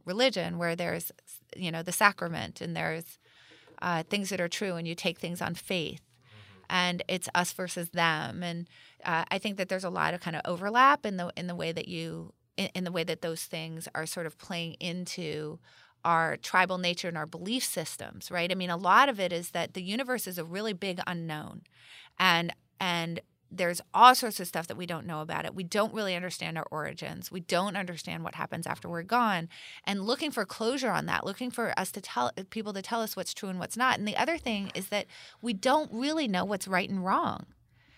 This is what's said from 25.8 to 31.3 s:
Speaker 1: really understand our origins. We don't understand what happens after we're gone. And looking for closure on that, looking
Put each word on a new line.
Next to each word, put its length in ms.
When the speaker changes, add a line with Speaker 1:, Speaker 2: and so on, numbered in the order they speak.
Speaker 1:
really 220
understand 420
our 140
origins. 600
We 100
don't 340
understand 480
what 120
happens 300
after 220
we're 160
gone. 460
And 220
looking 240
for 140
closure 440
on 180
that, 180
looking 260